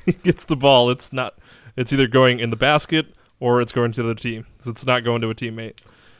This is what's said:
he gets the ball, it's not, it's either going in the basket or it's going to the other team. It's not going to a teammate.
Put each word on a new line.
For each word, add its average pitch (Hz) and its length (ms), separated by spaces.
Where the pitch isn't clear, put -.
he 185 80
gets - 320
the 156 120
ball, 127 340
it's - 220
not, 127 260
it's 127 160
either 135 160
going 123 320
in 117 100
the 113 60
basket 151 580
or 123 220
it's 117 120
going 120 200
to 123 100
the 113 80
other 110 100
team. 110 260
It's 117 220
not 123 180
going 117 180
to 113 80
a 113 40
teammate. 113 440